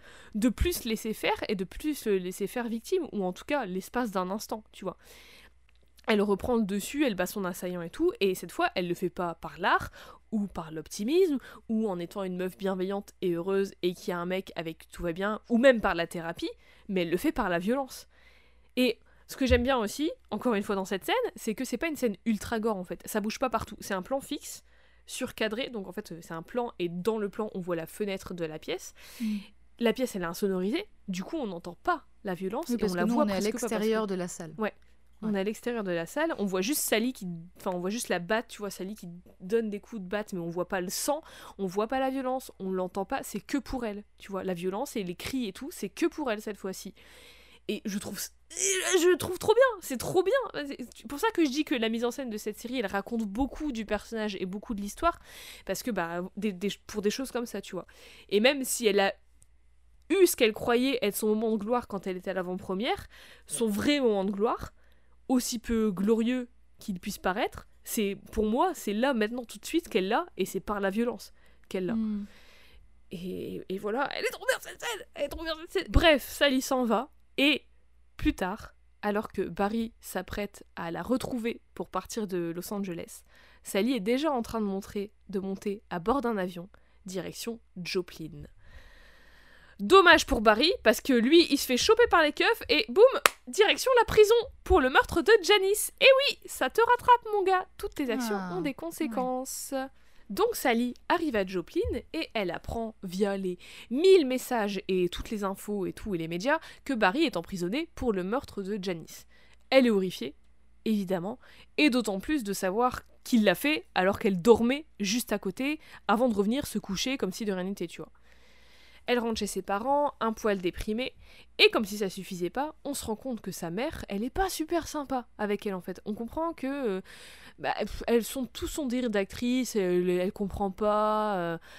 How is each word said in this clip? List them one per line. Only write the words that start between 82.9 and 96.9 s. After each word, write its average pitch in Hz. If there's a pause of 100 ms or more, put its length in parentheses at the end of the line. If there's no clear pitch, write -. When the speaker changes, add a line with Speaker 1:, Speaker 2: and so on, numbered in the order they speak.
Speaker 1:
Sally 220
est 226
déjà 262
en 240
train 226
de 208
montrer, 196 (160)
de 196
monter 190
à 175
bord 226
d'un 233
avion, 180 (380)
direction 190 (200)
Joplin. 160 (1300)
Dommage 330
pour 240
Barry, 226 (120)
parce 220
que 269
lui, 269
il 277
se -
fait 247
choper 453
par 349
les 302
keufs, 403
et 294
boum, 302 (440)
direction 339
la 440
prison 427 (280)
pour 370
le 262
meurtre 349
de 403 (100)
Janice. 392
Et -
oui, 539
ça 262
te -
rattrape, 480